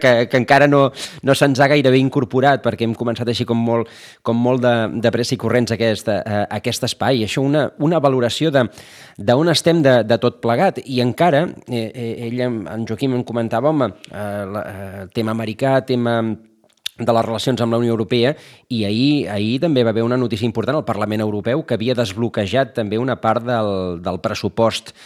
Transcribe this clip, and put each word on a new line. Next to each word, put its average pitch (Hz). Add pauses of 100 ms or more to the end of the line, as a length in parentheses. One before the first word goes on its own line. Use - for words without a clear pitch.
que, 127 (140)
que 127
encara 139
no, 139 (340)
no 135
se'ns 143
ha 139
gairebé 131
incorporat, 131
perquè 113
hem 110
començat 117
així 120
com 117
molt, 117 (400)
com 117
molt 123
de, 120 (240)
de 110
pressa 117
i -
corrents 113
aquesta, 107
eh, 104 (140)
aquest 120
espai. 117
Això, 135
una, 139 (100)
una 156
valoració 131
de, 131 (520)
d'on 131
estem 165
de, 135 (140)
de 117
tot -
plegat. 127
I 123
encara, 156 (240)
eh, 113
eh, 117 (140)
ell, 123
en, 120
en 110
Joaquim 123
em 120
comentava, 117
home, 135 (180)
eh, 101
la, 101
eh, 95
el 92
tema 110
americà, 113
tema 117 (720)
de 117
les 113
relacions 113
amb 117
la 117
Unió 117
Europea, 120 (360)
i 110
ahir, 127 (200)
ahir 110
també 135
va 113
haver 113
una 127
notícia 113
important 113
al -
Parlament 107
Europeu 110
que 117
havia 113
desbloquejat 113
també 110
una 127
part 110
del, 95
del 90
pressupost, 104 (120)